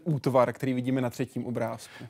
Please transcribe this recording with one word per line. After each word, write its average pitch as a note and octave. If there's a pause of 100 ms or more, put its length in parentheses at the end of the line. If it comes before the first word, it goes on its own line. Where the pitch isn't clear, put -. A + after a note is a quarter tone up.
útvar, B2+
který C3
vidíme B2+
na B2
třetím B2
obrázku? A2+